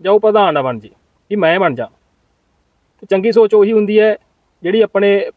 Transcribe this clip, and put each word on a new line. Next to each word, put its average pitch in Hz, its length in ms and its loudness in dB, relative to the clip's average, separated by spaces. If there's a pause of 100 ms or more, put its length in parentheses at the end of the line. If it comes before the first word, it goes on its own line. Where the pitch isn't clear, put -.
ਜਾਂ 185 100 -2
ਉਹ 208 80 2
ਪ੍ਰਧਾਨ 208 340 2
ਨਾ 143 80 -2
ਬਣ 123 160 -6
ਜੇ, 107 100 -20 (420)
ਵੀ 208 60 -4
ਮੈਂ 175 240 0
ਬਣ 165 140 0
ਜਾ। 117 100 -8 (1160)
ਤੇ 214 100 -20
ਚੰਗੀ 196 220 0
ਸੋਚ 220 220 2
ਉਹੀ 208 180 2
ਹੁੰਦੀ 214 280 0
ਹੈ 214 160 2 (460)
ਜਿਹੜੀ 190 180 -2
ਆਪਣੇ 202 560 0